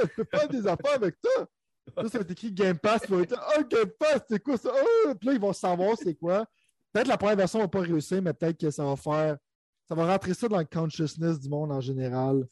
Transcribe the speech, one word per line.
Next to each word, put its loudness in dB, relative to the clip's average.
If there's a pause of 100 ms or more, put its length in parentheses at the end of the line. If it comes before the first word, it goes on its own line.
je -4
peux -4
faire 0
des -2
affaires 0
avec 0
ça ! » 0 (500)
Là, -4
ça -4
va -2
être -8
écrit -8
Game 2
Pass, 2
puis -10
ils 4
vont 2
être -2
là, « -6 (120)
Ah, 2
Game 0
Pass, 2
c'est -2
quoi 0
ça ? -4
Ah ! » 4
Puis -2
là, 4
ils 0
vont 0
savoir 0
c'est -2
quoi. 0 (460)
Peut-être 2
la 2
première 2
version 2
va 2
pas -2
réussir, 0
mais 0
peut-être -2
que 0
ça -4
va 0
faire -2 (540)
ça -4
va 2
rentrer 0
ça -2
dans 2
le 0
consciousness -2
du -10
monde -2
en -2
général, 0